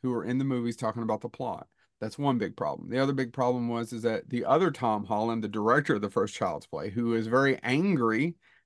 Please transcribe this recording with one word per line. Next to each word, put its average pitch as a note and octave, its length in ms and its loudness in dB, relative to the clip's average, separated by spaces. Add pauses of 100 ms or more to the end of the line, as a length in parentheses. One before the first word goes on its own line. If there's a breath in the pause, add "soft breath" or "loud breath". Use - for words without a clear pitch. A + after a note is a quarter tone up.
who B2+ 80 0
were A2+ 140 0
in B2 140 0
the C3+ 60 0
movies A#2+ 320 0
talking A#2 260 -2
about A2 200 0
the A#2+ 80 -6
plot. - 380 -8 (320)
That's A2 180 -8
one C#3 200 2
big G2+ 180 -4
problem. D2 340 -4
The A#2+ 80 -2
other C3+ 140 2
big C3 200 -2
problem B2 360 0
was, A#2 240 -4
is A2+ 100 -8
that A2+ 280 0
the B2 140 -2
other D#3+ 280 4
Tom G#2+ 340 0
Holland, A2+ 380 0
the G2+ 40 -4
director A2+ 480 2
of G2+ 60 -4
the G2+ 80 -2
first - 240 -2
Child's E2 320 -4
Play, E2 240 -8
who A#2 240 0
is A2 140 -2
very C3 340 4
angry, C#3 720 2 (300 soft breath)